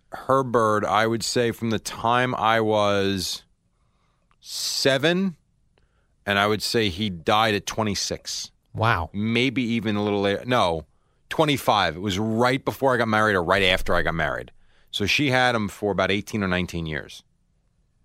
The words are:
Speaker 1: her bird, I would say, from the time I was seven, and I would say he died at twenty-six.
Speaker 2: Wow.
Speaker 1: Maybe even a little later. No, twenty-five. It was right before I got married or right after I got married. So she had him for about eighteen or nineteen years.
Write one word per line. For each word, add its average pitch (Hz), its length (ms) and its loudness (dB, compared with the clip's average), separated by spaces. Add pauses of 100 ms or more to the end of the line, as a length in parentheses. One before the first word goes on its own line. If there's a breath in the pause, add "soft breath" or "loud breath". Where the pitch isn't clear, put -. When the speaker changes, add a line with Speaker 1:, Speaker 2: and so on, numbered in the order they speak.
(120)
Speaker 1:
her 135 300 0
bird, 110 420 2
I 107 220 2
would 113 160 -2
say, 117 300 0
from 117 180 -4
the 107 80 -2
time 123 560 -2
I 113 260 0
was 101 840 0 (960)
seven, 160 960 -2 (880)
and 101 120 0
I 101 80 4
would 107 160 -2
say 113 260 0
he 101 220 -4
died 107 440 2
at 101 120 -4
twenty-six. - 840 -6 (240)
Speaker 2:
Wow. 104 380 0
Speaker 1:
Maybe 117 500 -2
even 110 340 -2
a 104 80 0
little 101 160 0
later. 101 260 0
No, 95 400 0 (420)
twenty-five. 117 680 2
It 87 40 -10
was 98 180 -2
right 117 460 2
before 131 300 0
I 120 40 2
got 117 100 2
married 107 260 4
or 90 80 2
right 95 200 4
after 92 320 2
I 87 80 2
got 80 120 0
married. 65 380 -4 (380)
So - 160 -2
she 143 240 0
had 127 240 2
him 107 140 -2
for 104 240 -4
about 92 180 0
eighteen 101 320 -4
or 98 60 -2
nineteen 87 380 -4
years. - 360 -10 (840)